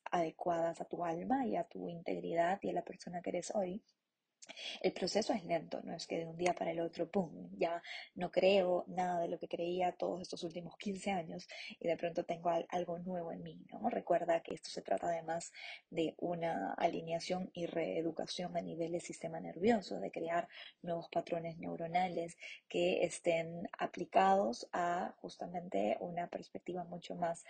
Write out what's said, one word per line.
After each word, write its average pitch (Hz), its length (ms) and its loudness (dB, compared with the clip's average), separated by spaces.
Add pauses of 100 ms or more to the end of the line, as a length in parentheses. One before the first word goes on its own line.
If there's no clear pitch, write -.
(100)
adecuadas 165 680 2
a 175 60 -6
tu 170 180 -4
alma 190 420 2
y 208 80 0
a 175 100 2
tu 185 240 -8
integridad 175 760 0
y 175 80 0
a - 20 0
la 175 100 2
persona 180 400 -8
que 190 80 -4
eres 180 240 -2
hoy, 190 300 0 (1000)
el 180 100 6
proceso 202 400 2
es 202 140 0
lento, 165 380 0
no 180 100 -6
es 165 120 -8
que 170 120 0
de 165 80 -2
un 165 100 -8
día 175 180 4
para 175 160 0
el 165 100 0
otro, 165 300 -2
¡pum!, 180 460 0
ya 170 260 0 (320)
no 180 160 -2
creo 180 580 6
nada 180 340 0
de 170 60 0
lo 170 100 -4
que 170 100 -8
creía 175 440 0
todos 180 280 -2
estos 180 240 -8
últimos 165 320 -8
quince 196 360 -4
años 180 360 -4 (320)
y 170 80 0
de 160 80 2
pronto 170 300 -2
tengo 170 240 0
al-, 170 180 2
algo 175 300 -2
nuevo 175 340 -4
en 180 100 -8
mí, 165 300 -12
¿no? 220 160 -2
Recuerda - 540 4
que - 100 -6
esto - 160 -8
se - 140 -6
trata 190 240 0
además 165 440 -2 (380)
de 165 300 0
una 170 560 0
alineación 170 800 0
y 170 100 -4
reeducación 170 880 -2
a 170 60 0
nivel 165 320 -4
del 175 80 0
sistema 160 400 -8
nervioso, 180 580 2
de - 120 -4
crear 170 360 0 (360)
nuevos 170 260 -4
patrones 165 480 -2
neuronales 170 800 0 (320)
que 180 340 4
estén 165 640 0 (120)
aplicados 196 960 4
a 175 480 2
justamente 175 800 0
una 170 280 -2
perspectiva - 560 -6
mucho 175 300 -8
más 175 360 0